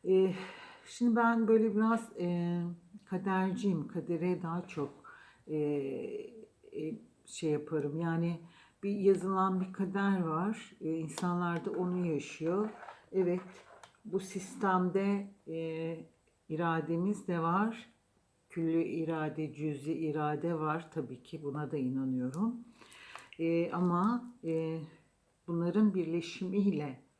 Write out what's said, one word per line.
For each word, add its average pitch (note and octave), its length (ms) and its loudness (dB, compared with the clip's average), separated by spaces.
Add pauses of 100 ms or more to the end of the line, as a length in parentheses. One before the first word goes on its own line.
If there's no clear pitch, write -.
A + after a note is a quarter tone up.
E, F#3+ 260 6 (520)
şimdi A#3+ 300 2
ben A3+ 320 4
böyle A3 280 6
biraz, A3+ 440 2
e, F3 400 0 (440)
kaderciyim. F#3 840 0
Kadere F3 540 -2
daha E3+ 240 -4
çok, - 380 -6 (420)
e, D3+ 100 -4 (1160)
e, D#3 220 -6 (320)
şey - 240 -4
yaparım. D3+ 500 -2
Yani E3 400 0 (420)
bir G3+ 140 0
yazılan F#3+ 640 4
bir F#3 120 -2
kader G3 480 2
var. E3+ 600 -2
E, D#3+ 160 -2
insanlar F3 680 -2
da G3 60 -4
onu F3+ 360 -2
yaşıyor. E3+ 600 -2 (440)
Evet, F3+ 280 2 (640)
bu F#3+ 160 -2
sistemde, G3 1080 0 (180)
e, D#3+ 480 -4 (520)
irademiz E3+ 800 0
de E3+ 120 0
var. F#3+ 500 0 (580)
Külli E3 360 0
irade, D#3 680 -2
cüz'i D3 380 -4
irade D3+ 640 0
var. D#3 360 -2
Tabii C3 320 -6
ki D3+ 200 -12
buna C#3+ 280 -4
da D#3+ 60 -4
inanıyorum. C3 880 -2 (760)
E, E3 340 2
ama, F3+ 640 2 (100)
e, D#3+ 360 -2 (680)
bunların F3 480 4
birleşimiyle E3+ 1080 0 (200)